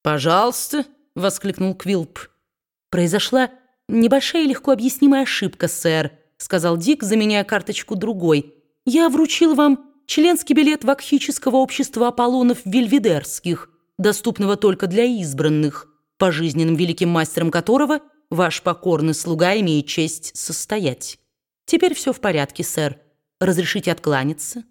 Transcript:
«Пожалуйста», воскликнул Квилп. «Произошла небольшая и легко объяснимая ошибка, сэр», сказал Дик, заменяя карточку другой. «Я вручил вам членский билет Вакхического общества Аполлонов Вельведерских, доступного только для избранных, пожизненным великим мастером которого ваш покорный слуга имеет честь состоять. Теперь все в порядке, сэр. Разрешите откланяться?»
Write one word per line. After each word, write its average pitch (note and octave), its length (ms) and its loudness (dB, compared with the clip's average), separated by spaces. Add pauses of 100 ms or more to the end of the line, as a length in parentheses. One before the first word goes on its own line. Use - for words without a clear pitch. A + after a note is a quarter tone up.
«Пожалуйста», F3+ 800 0 (300)
воскликнул F#3 600 -4
Квилп. F3+ 520 -6 (640)
«Произошла G#3 640 0 (360)
небольшая C4+ 580 2
и - 20 2
легко C4+ 240 0
объяснимая C4+ 520 2
ошибка, - 440 -4
сэр», D#3+ 440 -2 (260)
сказал E3+ 380 0
Дик, A3+ 280 0
заменяя G#3+ 400 2
карточку G#3 520 -4
другой. E3+ 600 0 (280)
«Я D#4+ 260 4
вручил D#4 440 2
вам C#4 380 2 (160)
членский D#4+ 480 2
билет D4+ 280 2
Вакхического C4+ 760 0
общества C4 500 0
Аполлонов A#3+ 580 2
Вельведерских, G#3 1040 0 (300)
доступного G3+ 580 0
только F#3+ 300 2
для G3+ 160 2
избранных, D#3 840 -2 (300)
пожизненным E3 580 0
великим E3+ 340 -2
мастером E3 420 -2
которого C4+ 480 0 (320)
ваш E3+ 320 -2
покорный D#3+ 500 -2
слуга E3+ 460 0
имеет D#3 260 0
честь - 500 -6
состоять. - 840 -6 (460)
Теперь F4 280 2
все - 180 -4
в - 80 -6
порядке, D#3 440 -2
сэр. D3 360 -4 (400)
Разрешите F3+ 520 -2
откланяться?» D3+ 800 -4